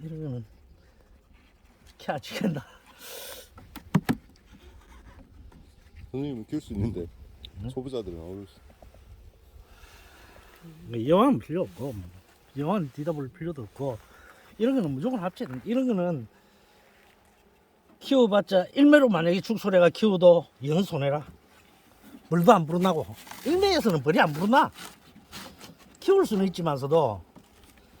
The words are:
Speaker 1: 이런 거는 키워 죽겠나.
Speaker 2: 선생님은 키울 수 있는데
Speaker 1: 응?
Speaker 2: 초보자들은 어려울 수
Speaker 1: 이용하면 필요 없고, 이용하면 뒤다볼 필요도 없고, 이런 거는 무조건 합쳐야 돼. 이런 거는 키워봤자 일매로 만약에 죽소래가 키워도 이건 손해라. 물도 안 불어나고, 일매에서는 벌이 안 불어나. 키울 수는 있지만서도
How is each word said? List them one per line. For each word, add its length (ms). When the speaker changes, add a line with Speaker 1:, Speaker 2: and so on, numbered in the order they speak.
Speaker 1:
이런 200
거는 220
키워 220
죽겠나. 440
Speaker 2:
선생님은 340
키울 160
수 120
있는데 340
Speaker 1:
응? 60
Speaker 2:
초보자들은 460
어려울 300
수 140
Speaker 1:
이용하면 440
필요 240
없고, 320
이용하면 380
뒤다볼 380
필요도 320
없고, 340
이런 160
거는 160
무조건 280
합쳐야 300
돼. 160
이런 220
거는 400
키워봤자 760
일매로 340
만약에 320
죽소래가 480
키워도 560
이건 220
손해라. 420
물도 240
안 120
불어나고, 400
일매에서는 580
벌이 160
안 120
불어나. 400
키울 260
수는 200
있지만서도 760